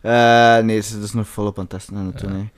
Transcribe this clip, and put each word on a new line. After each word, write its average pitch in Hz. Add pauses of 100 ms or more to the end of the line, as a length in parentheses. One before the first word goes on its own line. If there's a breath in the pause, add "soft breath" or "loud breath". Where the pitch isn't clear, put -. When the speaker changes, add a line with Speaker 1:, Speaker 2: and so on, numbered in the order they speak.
Speaker 1:
Eh, 117
nee, 110
ze, 107
dat 104
is 101
nog 110
volop 104
aan 95
het 90
testen 98
en 98
het 92
Speaker 2:
Ja. 101
Speaker 1:
doen, 98
hè. 98 (140 soft breath)